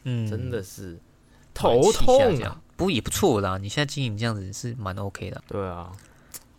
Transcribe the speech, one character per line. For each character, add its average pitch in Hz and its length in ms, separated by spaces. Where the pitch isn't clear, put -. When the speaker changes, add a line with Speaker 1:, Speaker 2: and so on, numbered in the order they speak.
Speaker 1:
嗯。 117 260
Speaker 2:
真 123 220
的 110 100
是 92 340
头 151 360
痛 254 280
啊。 269 60
Speaker 1:
买 220 60
气 147 60
下 113 60
降， - 180
不 156 100
过 196 60
也 110 100
不 - 80
错 123 320
啦， 95 160
你 98 100
现 147 140
在 147 100
经 139 140
营 107 100
这 110 100
样 113 100
子 98 180
是 120 240
蛮 95 180
OK 98 360
的。 - 160
Speaker 2:
对 101 200
啊， 87 240